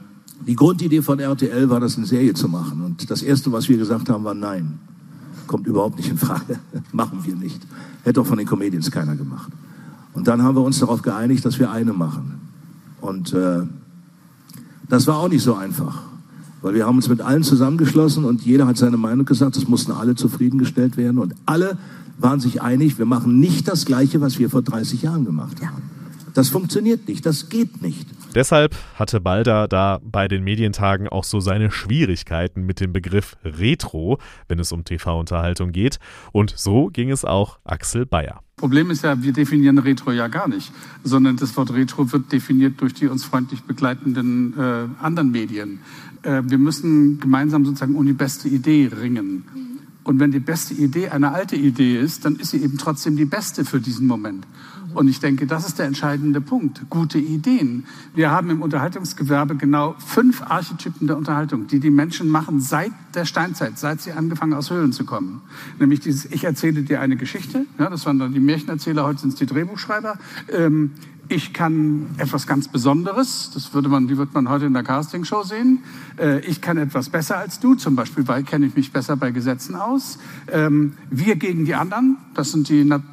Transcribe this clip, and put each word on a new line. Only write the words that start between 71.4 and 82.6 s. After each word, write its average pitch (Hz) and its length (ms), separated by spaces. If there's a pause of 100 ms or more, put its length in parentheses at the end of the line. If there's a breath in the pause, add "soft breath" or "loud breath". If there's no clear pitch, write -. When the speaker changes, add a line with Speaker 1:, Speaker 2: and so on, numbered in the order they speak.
Speaker 3:
kann 151 520 (120)
etwas 139 280
ganz 139 220
Besonderes, 175 840
das - 180
würde 139 160
man, 135 200
die 135 100
wird 139 160
man 131 160
heute 143 160
in 131 80
der 123 80
Castingshow 156 640
sehen. 240 340 (400 loud breath)
Äh, 143 220
ich 160 200
kann 170 160
etwas 139 320
besser 175 300
als 190 220
du, 254 140
zum 147 220
Beispiel, 123 320
weil 131 140
kenne 147 240
ich 131 80
mich 135 180
besser 139 240
bei 127 140
Gesetzen 127 440
aus. 226 440 (320 loud breath)
Ähm, 151 440 (160)
wir 175 260
gegen 165 280
die 147 100
anderen, 214 440 (160)
das 147 160
sind 151 180